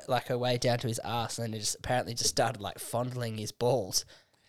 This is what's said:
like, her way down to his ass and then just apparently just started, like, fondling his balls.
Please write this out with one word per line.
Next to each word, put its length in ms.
like, 200
her 100
way 200
down 220
to 80
his 120
ass 380
and 160
then 60
just 160
apparently 360
just 180
started, 300
like, 180
fondling 600
his 140
balls. 520